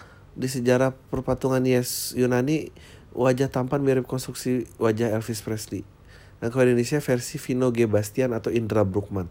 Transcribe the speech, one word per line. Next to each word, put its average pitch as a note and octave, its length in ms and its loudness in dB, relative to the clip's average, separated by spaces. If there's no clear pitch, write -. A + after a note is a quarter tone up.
di B2+ 160 -6
sejarah C3 480 2
perpatungan C3 480 0
Yes B2+ 560 0
Yunani B2+ 560 0
wajah C3 400 2
tampan C3+ 320 -2
mirip C3 240 2
konstruksi B2+ 560 -4
wajah A2+ 320 2
Elvis A2 320 -4
Presley? G#2+ 400 -8
Dan A#2 100 -2
kalau B2+ 140 2
Indonesia A#2+ 340 2
versi B2+ 380 -2
Vino B2+ 340 -2
G A#2 140 2
Bastian G#2+ 480 0
atau A2+ 160 -4
Indra A2 340 0
Bruckman?" G2 500 -2